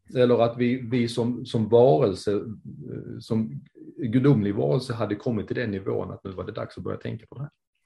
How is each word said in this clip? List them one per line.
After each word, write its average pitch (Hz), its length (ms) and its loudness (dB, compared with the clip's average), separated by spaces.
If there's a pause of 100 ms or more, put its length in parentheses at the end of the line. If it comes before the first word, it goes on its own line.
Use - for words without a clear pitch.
(160)
Eller 123 280 4
att 117 140 0
vi, 123 240 0 (100)
vi 120 160 2
som, 120 380 -2
som 110 240 0
varelse, 117 600 6
eh, - 880 -8
som 117 440 -4 (340)
gudomlig 117 580 4
varelse 131 380 0
hade 110 220 -2
kommit 110 320 -4
till 117 80 -4
den 117 160 -4
nivån 98 400 -4
att 101 120 -14
nu 98 80 -10
var 92 120 -10
det 101 80 -12
dags 110 260 -10
att 92 60 -12
börja 101 140 -6
tänka 117 320 -10
på - 60 -18
det 123 60 -10
här. 143 100 -10 (340)